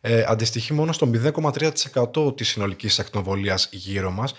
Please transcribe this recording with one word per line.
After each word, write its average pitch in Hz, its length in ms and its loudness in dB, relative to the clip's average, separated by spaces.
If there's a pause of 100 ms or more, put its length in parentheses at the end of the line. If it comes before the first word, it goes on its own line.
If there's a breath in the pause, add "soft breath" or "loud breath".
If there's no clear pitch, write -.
ε, 117 220 4
αντιστοιχεί 113 460 0
μόνο 156 200 2
στο 151 140 2
μηδέν 120 260 2
κόμμα 151 180 0
τρία 151 220 0
τοις - 120 -2
εκατό 131 480 0
της 110 160 -4
συνολικής 101 500 -2
ακτινοβολίας 98 720 -2
γύρω 95 380 -4
μας, 110 280 -4